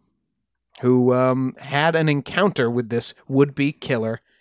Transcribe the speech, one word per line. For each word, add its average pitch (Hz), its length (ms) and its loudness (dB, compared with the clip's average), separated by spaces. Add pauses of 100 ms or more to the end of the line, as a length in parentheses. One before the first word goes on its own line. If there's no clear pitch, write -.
(840)
who, 123 300 4
um, 127 460 0
had 147 380 -2
an 160 120 2
encounter 147 600 0
with 120 200 -4
this 117 220 -4 (140)
would-be 139 460 0
killer 113 480 -4 (200)